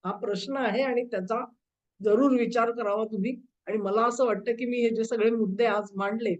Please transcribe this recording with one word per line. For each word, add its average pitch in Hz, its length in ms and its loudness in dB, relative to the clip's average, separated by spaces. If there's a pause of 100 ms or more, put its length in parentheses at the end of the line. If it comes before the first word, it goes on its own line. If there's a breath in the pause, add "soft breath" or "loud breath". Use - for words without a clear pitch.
हा 190 80 -4
प्रश्न 202 440 -4
आहे 247 260 0
आणि 247 220 0
त्याचा 220 400 -4 (600)
जरूर 247 340 4
विचार 233 320 2
करावा 220 340 -2
तुम्ही. 220 380 -4 (240)
आणि 208 120 -2
मला 202 240 0
असं 240 240 2
वाटतं 214 260 -2
की 240 140 -4
मी 247 100 -2
हे 233 200 2
जे 226 80 0
सगळे 226 260 2
मुद्दे 220 340 0
आज 208 320 0
मांडले 202 440 -2